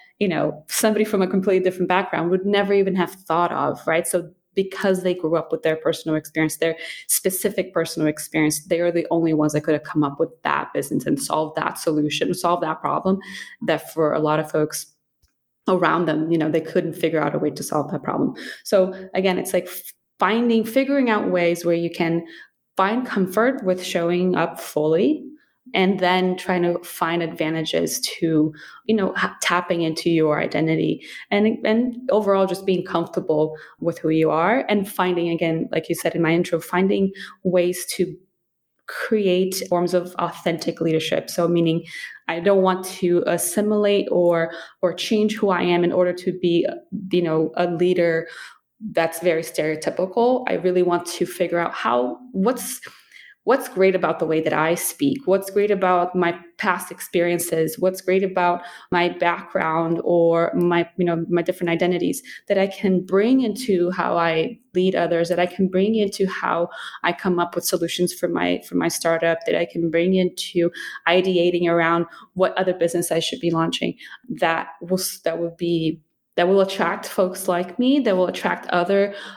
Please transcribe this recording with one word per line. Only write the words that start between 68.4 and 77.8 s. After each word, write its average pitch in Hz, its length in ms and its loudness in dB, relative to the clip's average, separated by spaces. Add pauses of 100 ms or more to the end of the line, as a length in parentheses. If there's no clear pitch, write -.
for 180 80 -6
my 170 120 0
startup, 165 600 0
that 170 80 2
I 170 100 0
can 170 240 -4
bring 170 240 2
into 180 560 0 (380)
ideating 175 600 2
around 170 380 2 (280)
what 185 220 0
other 185 180 0
business 170 380 -2
I 165 80 0
should 160 200 -4
be 170 100 -2
launching. 165 460 -2 (340)
That 165 380 -2 (120)
will, 180 200 -2 (240)
that 170 160 -2
will 170 180 -4
be, 160 440 -2 (340)
that 175 120 4
will 196 140 6
attract 190 440 -2
folks 185 440 -2
like 180 300 -2
me, 262 200 4